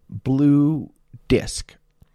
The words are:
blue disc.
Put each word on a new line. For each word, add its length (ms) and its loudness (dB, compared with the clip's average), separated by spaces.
blue 840 0
disc. 460 -2